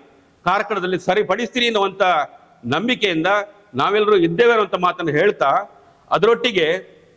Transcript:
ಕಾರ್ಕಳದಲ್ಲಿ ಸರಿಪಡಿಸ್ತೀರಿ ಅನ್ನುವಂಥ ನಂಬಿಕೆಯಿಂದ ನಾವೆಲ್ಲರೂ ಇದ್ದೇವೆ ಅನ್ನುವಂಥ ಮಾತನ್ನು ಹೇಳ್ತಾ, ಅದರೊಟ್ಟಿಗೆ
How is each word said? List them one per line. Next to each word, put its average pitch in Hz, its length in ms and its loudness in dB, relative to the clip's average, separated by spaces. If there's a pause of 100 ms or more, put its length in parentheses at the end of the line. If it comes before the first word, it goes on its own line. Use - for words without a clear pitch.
(440)
ಕಾರ್ಕಳದಲ್ಲಿ 185 540 -2
ಸರಿಪಡಿಸ್ತೀರಿ 214 680 -2
ಅನ್ನುವಂಥ 202 360 0 (600)
ನಂಬಿಕೆಯಿಂದ 170 640 -2 (480)
ನಾವೆಲ್ಲರೂ 202 420 2
ಇದ್ದೇವೆ 175 340 2
ಅನ್ನುವಂಥ 214 240 0
ಮಾತನ್ನು 175 380 -2
ಹೇಳ್ತಾ, 156 440 2 (540)
ಅದರೊಟ್ಟಿಗೆ 190 840 0 (200)